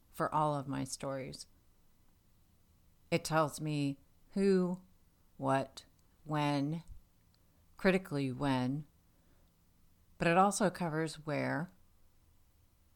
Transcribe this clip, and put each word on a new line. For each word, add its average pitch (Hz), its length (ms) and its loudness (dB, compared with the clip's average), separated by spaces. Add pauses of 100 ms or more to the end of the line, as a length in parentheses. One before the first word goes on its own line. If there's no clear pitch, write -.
(120)
for - 220 -2
all 151 200 2
of 139 140 -6
my 135 160 -4
stories. 135 600 -10 (1600)
It 165 140 0
tells 156 380 0
me 143 340 0 (380)
who, 185 420 2 (640)
what, 135 460 -2 (400)
when, 147 580 0 (960)
critically 180 520 2
when, 135 540 0 (1300)
but 170 100 2
it 170 80 6
also 196 320 4
covers 156 460 -4 (100)
where 139 460 -2 (1200)